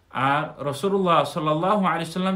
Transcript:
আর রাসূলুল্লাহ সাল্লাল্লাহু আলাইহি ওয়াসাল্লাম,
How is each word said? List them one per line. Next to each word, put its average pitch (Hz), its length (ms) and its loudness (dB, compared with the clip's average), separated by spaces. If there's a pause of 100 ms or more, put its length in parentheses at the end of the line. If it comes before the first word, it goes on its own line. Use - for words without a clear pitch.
(120)
আর 139 320 0 (260)
রাসূলুল্লাহ 180 500 2 (160)
সাল্লাল্লাহু 175 560 0
আলাইহি 165 160 -2
ওয়াসাল্লাম, 185 280 -2